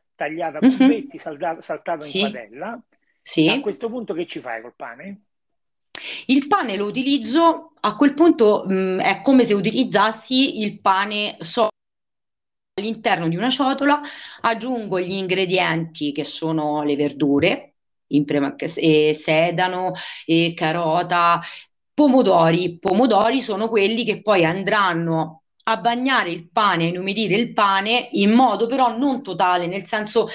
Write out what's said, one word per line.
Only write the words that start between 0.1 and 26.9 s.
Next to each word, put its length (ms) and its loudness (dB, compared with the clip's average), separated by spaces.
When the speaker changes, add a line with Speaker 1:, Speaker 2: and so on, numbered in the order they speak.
Speaker 1:
tagliato 440 -8
a 40 -4
Speaker 2:
Mhm. 20 -2
Speaker 1:
cubetti, 540 2
salda-, 420 -8
saltato 440 -8
in 100 -2
Speaker 2:
Sì. 20 -2
Speaker 1:
padella. 640 -8
Speaker 2:
Sì. 240 0
Speaker 1:
A 140 2
questo 280 -6
punto 260 -8
che 120 -6
ci 140 -14
fai 220 -10
col 120 -20
pane? 480 -16
Speaker 2:
Il 200 2
pane 300 0
lo 100 -2
utilizzo, 920 0
a 160 -2
quel 180 4
punto, 560 4
mm, 300 0
è 220 0
come 220 6
se 100 2
utilizzassi 1080 0
il 180 -6
pane 600 0
sodo 300 0
all'interno 540 -2
di 80 -2
una 140 -2
ciotola, 500 0
aggiungo 580 -4
gli 120 -4
ingredienti 1000 -2
che 120 -6
sono 580 -4
le 140 0
verdure, 760 0
in 160 2
prema-, 300 -2
che 140 -6
s-, 100 -8
eh, 360 4
sedano, 760 0
eh, 280 2
carota, 840 0
pomodori. 840 4
Pomodori 640 2
sono 260 -4
quelli 360 0
che 180 -4
poi 220 2
andranno 1000 -2
a 120 0
bagnare 540 0
il 200 -10
pane, 340 2
a 40 2
inumidire 480 -2